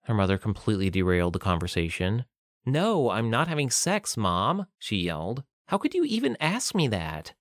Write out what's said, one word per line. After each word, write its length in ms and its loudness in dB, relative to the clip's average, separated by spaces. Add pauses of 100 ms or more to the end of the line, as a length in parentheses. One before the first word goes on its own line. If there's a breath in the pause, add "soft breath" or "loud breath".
Her 100 0
mother 240 4
completely 500 0
derailed 440 2
the 60 -2
conversation. 840 0 (400)
"No, 460 2
I'm 180 0
not 180 2
having 220 0
sex, 480 -2
Mom," 480 0 (140)
she 240 -2
yelled. 400 -4 (240)
"How 100 0
could 160 -2
you 120 2
even 340 -2
ask 340 -2
me 140 2
that?" 540 -4